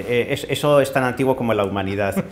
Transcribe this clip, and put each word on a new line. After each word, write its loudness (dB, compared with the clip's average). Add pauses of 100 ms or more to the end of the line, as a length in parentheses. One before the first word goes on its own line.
eh, 2
es, -4
eso 2
es 2
tan 0
antiguo 0
como 0
la 2
humanidad, -2